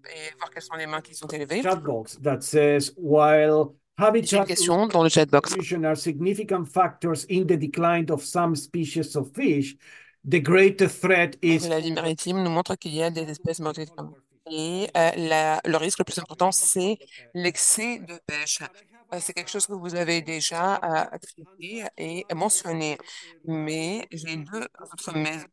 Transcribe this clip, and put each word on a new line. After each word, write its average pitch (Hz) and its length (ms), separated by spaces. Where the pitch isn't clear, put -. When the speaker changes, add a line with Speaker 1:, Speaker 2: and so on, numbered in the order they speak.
Speaker 1:
et 156 280
voir 170 100
quelles 160 140
sont 165 100
les 160 140
mains 156 140
qui 156 120
sont 156 140
élevées. 151 340
Speaker 2:
chat 190 140
box 139 480
that 135 180
says, 147 560
while 151 680
Speaker 1:
J'ai 185 40
une 214 40
Speaker 2:
habitat 208 380
Speaker 1:
question 180 420
dans 180 160
le 165 60
chat 156 180
box. 143 240
Speaker 2:
pollution 170 320
are 156 120
significant 180 720
factors 165 640
in 185 140
the 170 120
decline 165 540
of 147 160
some 170 300
species 151 600
of 135 200
fish, 156 400
the 160 140
greater 190 480
threat 180 440
Speaker 1:
Donc, - 100
Speaker 2:
is 165 260
Speaker 1:
la 160 100
vie 160 120
maritime 165 500
nous 180 80
montre 175 280
qu'il 156 180
y 160 80
a 170 80
des 160 180
espèces 165 300
mortes. 156 180
Et, 165 460
euh, 165 180
la, 156 480
le 160 140
risque 160 220
le 185 40
plus - 140
important, 180 340
c'est 196 460
l'excès 220 640
de 170 260
pêche. 151 380
Euh, 180 80
c'est 180 120
quelque - 180
chose 202 160
que 202 60
vous 175 200
avez 170 300
déjà, 165 540
euh, 160 340
accepté 190 720
et 170 360
mentionné. 165 640
Mais 160 680
j'ai 160 260
deux 175 300
autres - 320
mais, 156 240